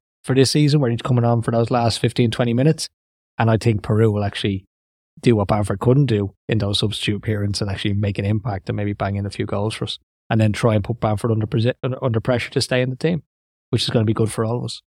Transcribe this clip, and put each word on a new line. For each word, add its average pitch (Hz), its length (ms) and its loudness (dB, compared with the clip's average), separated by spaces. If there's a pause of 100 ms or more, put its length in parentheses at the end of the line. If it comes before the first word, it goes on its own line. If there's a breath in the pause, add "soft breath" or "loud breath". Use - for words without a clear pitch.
(240)
for 131 100 0
this 131 160 6
season, 151 300 2
where 123 100 2
he's 120 100 -2
coming 120 240 2
on 117 160 2
for 120 120 -2
those 117 180 2
last 117 280 2
fifteen, 120 320 2
twenty 117 220 0
minutes. 151 380 2 (480)
And 113 120 4
I 113 60 4
think 104 260 2
Peru 110 280 2
will 104 140 -2
actually 101 420 -4 (560)
do 117 140 6
what 101 120 0
Bamford 104 320 0
couldn't 135 260 4
do 101 280 0 (140)
in 113 100 0
those 104 220 -2
substitute 104 360 -2
appearances 101 460 -4
and 101 80 -4
actually 101 240 -2
make 101 240 -2
an 101 80 -2
impact 101 420 -4
and 107 80 -4
maybe 104 160 -2
bang 101 240 -4
in 101 80 -4
a 101 60 -6
few - 160 -6
goals 101 280 -4
for - 100 -8
us. - 140 -10 (300)
And 113 100 0
then 107 140 2
try 110 220 2
and 104 100 2
put - 160 -6
Bamford 107 300 0
under 110 160 0
presi-, 117 260 0 (100)
under, 131 220 -6
under 113 160 0
pressure 123 300 -2
to 135 100 -2
stay 127 220 0
in 127 80 -2
the 127 60 -8
team, 160 260 -2 (480)
which 117 140 0
is - 60 -4
gonna 113 140 4
be 110 80 2
good 107 180 0
for 113 140 -4
all 117 140 -4
of 123 60 -6
us. - 180 -10 (140)